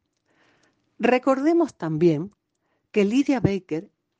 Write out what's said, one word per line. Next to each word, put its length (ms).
Recordemos 760
también 580
que 120
Lydia 360
Baker 500